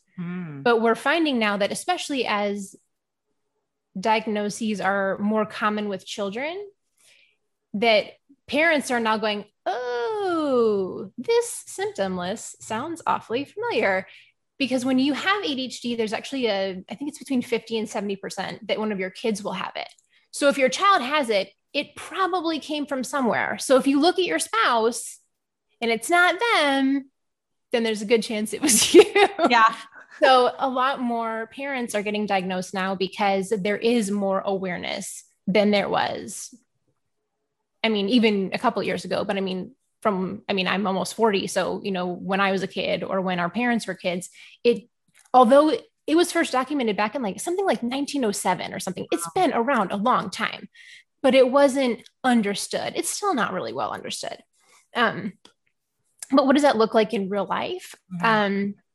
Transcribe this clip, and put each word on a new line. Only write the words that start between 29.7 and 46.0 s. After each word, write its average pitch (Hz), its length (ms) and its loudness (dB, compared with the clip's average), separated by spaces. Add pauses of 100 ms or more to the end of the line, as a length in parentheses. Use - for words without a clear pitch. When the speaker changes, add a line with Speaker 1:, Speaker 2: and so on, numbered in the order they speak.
Speaker 2:
So 254 360 6
a 269 120 0
lot 262 300 0
more 226 540 -4
parents 262 420 -6
are 208 60 -2
getting 208 240 -2
diagnosed 185 480 -2
now 190 220 -2
because 196 540 0
there 208 280 0
is 226 340 2
more 196 280 0
awareness 190 840 -4 (240)
than 202 240 4
there 202 180 2
was. - 640 -4 (1300)
I 226 60 2
mean, 202 200 0
even 208 440 2
a - 40 -6
couple 208 260 0
years 180 220 -4
ago, - 180 -2
but 196 140 -4
I 196 40 -2
mean, 185 340 -6 (260)
from, 190 460 -2
I 202 60 -2
mean, 185 140 0
I'm 190 200 0
almost 185 280 -2
forty. 208 320 2
So, 180 360 -2
you 202 80 -4
know, 180 160 -4
when 180 320 -4
I 196 120 2
was 190 120 0
a 190 40 -6
kid - 360 -4
or 190 180 -4
when 180 180 -2
our 170 100 0
parents 240 380 -2
were 180 80 -6
kids, 180 340 -6 (340)
it, - 240 2 (460)
although 269 420 8 (320)